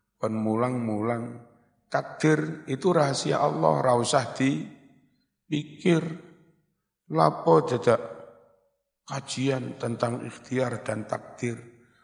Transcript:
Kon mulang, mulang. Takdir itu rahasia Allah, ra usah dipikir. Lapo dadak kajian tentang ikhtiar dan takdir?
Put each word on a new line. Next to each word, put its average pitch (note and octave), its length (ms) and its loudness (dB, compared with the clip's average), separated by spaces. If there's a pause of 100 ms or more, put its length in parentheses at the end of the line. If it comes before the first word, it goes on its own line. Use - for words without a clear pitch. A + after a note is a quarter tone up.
(140)
Kon A2 240 -4
mulang, A#2 400 0
mulang. A#2 640 -4 (480)
Takdir D#3 800 0
itu E3+ 240 2
rahasia D3 480 0
Allah, D3+ 400 2
ra B2 160 4
usah A#2+ 320 0
dipikir. - 1800 -2 (1040)
Lapo D#3 560 4
dadak A#2+ 320 2 (1120)
kajian C3 640 -4
tentang A#2 480 -4
ikhtiar A#2+ 640 -6
dan G#2+ 240 -6
takdir? - 480 -6 (460)